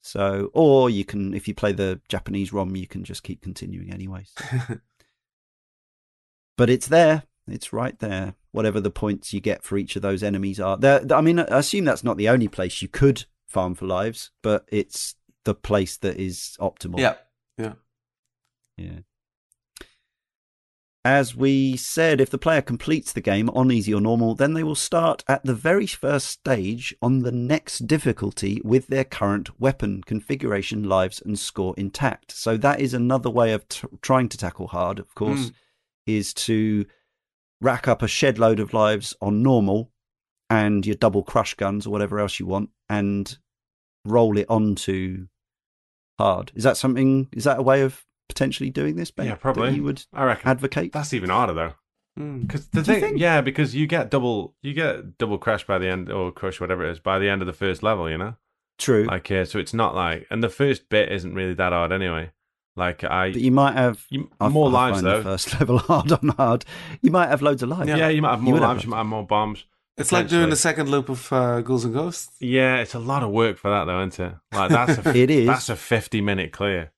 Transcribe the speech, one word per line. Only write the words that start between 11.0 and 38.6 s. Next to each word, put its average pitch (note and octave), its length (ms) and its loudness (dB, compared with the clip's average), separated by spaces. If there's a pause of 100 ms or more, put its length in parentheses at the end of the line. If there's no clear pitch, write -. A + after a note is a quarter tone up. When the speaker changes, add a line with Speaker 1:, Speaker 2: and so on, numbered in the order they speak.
Speaker 1:
I C#3+ 80 4
mean, E3+ 180 4
I E3 60 0 (140)
assume F#3 260 0
that's - 180 0
not A2+ 140 -2
the G#2 140 2
only A#2+ 180 4
place - 320 -6
you G2 80 -8
could - 380 2 (200)
farm F2+ 280 -2
for G2 120 -10
lives, F#2+ 440 -4 (120)
but G#2+ 260 0
it's - 480 -4 (280)
the G#2 100 0
place - 440 -2
that F#2+ 180 -4
is F#2 420 -10
optimal. F#2 400 -6
Speaker 2:
Yeah. B2+ 180 2 (420)
Yeah. A2 140 -8 (1040)
Speaker 1:
Yeah. E2+ 200 -14 (2000)
As B2 320 2
we C3+ 400 2
said, D#3 440 0
if C3 100 4
the C3 80 -4
player D#3+ 240 2
completes - 500 -4
the A2+ 80 -6
game G#2+ 300 0
on B2+ 200 4
easy G#2+ 240 2
or G2+ 60 2
normal, A2+ 340 2
then C#3+ 200 2
they D#3+ 100 -2
will D#3 100 -4
start E3 540 0
at C3+ 160 2
the C3 100 0
very F#3 320 2
first C#3+ 400 -2
stage A#2 720 -4
on B2+ 200 2
the B2 100 -2
next B2 560 -4
difficulty G#2+ 800 -2
with B2 240 2
their C3+ 160 0
current - 560 -4
weapon A2+ 420 -2
configuration, A2 800 -4
lives, F#2+ 420 0
and G#2 140 -4
score - 380 -4
intact. - 560 -4
So A2+ 240 -2
that C#3 240 2
is C3 120 -2
another B2 380 0
way A2+ 220 2
of - 160 -4
t-, - 180 -10 (160)
trying B2+ 280 2
to - 80 -12
tackle F2 300 -8
hard, F2 300 -2
of - 160 -16
course, B2+ 360 -2
Speaker 2:
Mm. - 20 -20 (540)
Speaker 1:
is G#2+ 280 -2
to G#2+ 520 0 (720)
rack A#2+ 260 0
up A#2+ 160 2
a G#2+ 60 0
shed C3 320 2
load A2 180 4
of G#2+ 160 -4